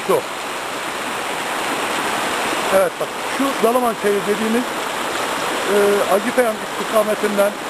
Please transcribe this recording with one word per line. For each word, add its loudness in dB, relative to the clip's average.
su. 4
Evet 4
bak -4
şu 2
Dalaman 4
çayı 2
dediğimiz, 2
e, 4
Acıpayam 2
istikametinden, 2